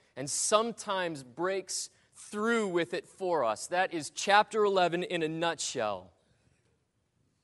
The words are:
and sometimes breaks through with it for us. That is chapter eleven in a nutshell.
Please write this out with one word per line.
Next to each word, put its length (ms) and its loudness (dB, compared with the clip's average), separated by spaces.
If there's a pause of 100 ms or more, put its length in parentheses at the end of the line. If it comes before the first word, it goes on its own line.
(160)
and 140 -6
sometimes 920 0
breaks 680 -4 (240)
through 540 -2
with 260 0
it 140 -6
for 340 -2
us. 240 0
That 260 0
is 180 -6
chapter 520 4
eleven 400 4
in 220 -2
a 40 0
nutshell. 840 -4 (1300)